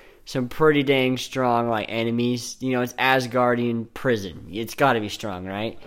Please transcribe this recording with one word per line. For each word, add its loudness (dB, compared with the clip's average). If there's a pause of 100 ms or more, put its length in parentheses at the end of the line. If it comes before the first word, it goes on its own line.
(260)
some -4
pretty 4
dang 2
strong, 0
like, 0
enemies. -2
You -2
know, 2
it's -4
Asgardian 2
prison. -4
It's -8
gotta 4
be -2
strong, -8
right? -6